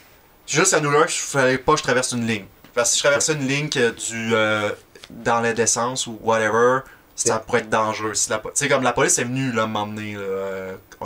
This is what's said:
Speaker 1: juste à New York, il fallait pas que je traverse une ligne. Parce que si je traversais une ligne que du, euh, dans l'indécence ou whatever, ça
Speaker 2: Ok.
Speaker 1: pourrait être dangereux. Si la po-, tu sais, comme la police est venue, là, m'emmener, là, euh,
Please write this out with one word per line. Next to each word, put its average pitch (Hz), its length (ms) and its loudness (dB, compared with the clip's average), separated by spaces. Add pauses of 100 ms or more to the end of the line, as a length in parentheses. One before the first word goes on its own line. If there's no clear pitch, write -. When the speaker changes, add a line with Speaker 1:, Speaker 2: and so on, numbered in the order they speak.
(480)
Speaker 1:
juste 160 260 2
à 165 60 4
New 147 120 0
York, 240 220 4
il - 60 -4
fallait 131 380 2
pas 156 160 2
que 147 60 2
je - 40 -8
traverse 127 300 0
une 120 120 -2
ligne. 104 200 -2 (280)
Parce 117 160 2
que - 40 0
si - 60 0
je - 40 -4
traversais 151 300 2
une 139 140 -2
ligne 147 220 -2
que 120 220 2
du, 113 420 -4
euh, 107 360 2 (400)
dans 117 320 0
l'indécence 117 680 0
ou 110 160 -10
whatever, 113 560 2 (480)
ça 113 100 0
Speaker 2:
Ok. 110 60 -6
Speaker 1:
pourrait 117 160 0
être 110 100 -6
dangereux. 107 440 -2
Si - 160 -2
la 110 100 -2
po-, 101 100 -10
tu - 60 -10
sais, 143 140 0
comme 135 140 2
la 123 100 2
police 156 260 2
est 127 60 -2
venue, 131 260 -2
là, 110 160 0
m'emmener, 107 460 -6
là, 101 80 -8
euh, 95 540 -6 (300)